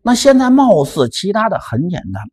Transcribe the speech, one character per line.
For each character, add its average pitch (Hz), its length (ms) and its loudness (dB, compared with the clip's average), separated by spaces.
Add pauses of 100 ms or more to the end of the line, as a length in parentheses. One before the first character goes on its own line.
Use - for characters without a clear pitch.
那 240 140 0
现 262 240 4
在 254 100 0
貌 247 340 4
似 139 260 -2
其 190 220 -6
他 220 160 -2
的 - 120 -4
很 147 300 -6
简 170 120 -8 (100)
单 98 220 -10